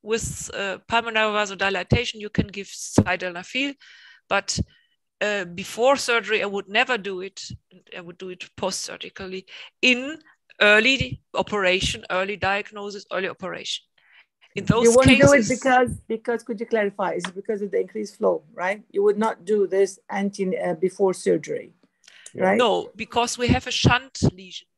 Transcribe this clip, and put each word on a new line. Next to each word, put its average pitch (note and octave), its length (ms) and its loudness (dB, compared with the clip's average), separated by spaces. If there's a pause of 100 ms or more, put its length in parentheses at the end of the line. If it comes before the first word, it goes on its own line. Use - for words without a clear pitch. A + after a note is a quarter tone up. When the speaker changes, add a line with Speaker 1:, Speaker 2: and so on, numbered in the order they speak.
Speaker 1:
with, - 540 -6
uh, F#3+ 320 -6
pulmonary A3 460 0
vasodilatation, G3 800 -2
you G#3 140 -12
can - 180 0
give G3 180 -12
sildenafil. F#3 1080 -2 (520)
But, - 300 0 (640)
uh, G3+ 240 -2
before A3 520 0
surgery, G#3+ 440 0
I G3 60 -2
would G3 200 -6
never A#3+ 300 0
do F#3 240 -8
it. F#3+ 220 -14 (520)
I F3+ 60 -14
would F3 160 -18
do F#3 120 -14
it F3+ 260 -16
post-surgically - 880 -8 (380)
in B3+ 340 2 (440)
early A#3 600 4 (140)
operation, F#3+ 760 -2
early F#3+ 260 -2
diagnosis, G3+ 760 -6
early F#3 160 -4
operation. - 560 -10 (720)
In G3+ 100 -6
those A3+ 200 4
Speaker 2:
You A#3 100 8
wouldn't C4 260 8
Speaker 1:
cases, C#4 260 8
Speaker 2:
do B3+ 60 2
it A#3+ 40 0
because, B3+ 340 4 (160)
because, A3+ 360 -4
could A3 160 -8
you A#3 60 -6
clarify? G3+ 480 -2
Is F3 120 -6
it F3+ 100 -10
because G3 260 -6
of G3+ 80 -6
the G3 120 0
increased G3+ 360 -8
flow, F3+ 240 0 (140)
right? G3 340 -4
You G3 140 0
would G#3 160 4
not G#3+ 260 -2
do G3+ 220 2
this G3 320 0 (100)
anti, G3 480 -2
uh, F3+ 160 -2
before F#3 400 0
surgery, - 580 -2 (600)
Speaker 3:
Yeah. - 120 -2
Speaker 2:
right? G3 120 4
Speaker 1:
No, G3+ 380 0
because A#3 420 -2
we A#3+ 120 -2
have B3+ 180 2
a B3+ 40 -6
shunt B3 520 0 (100)
lesion. F#3 320 -18 (120)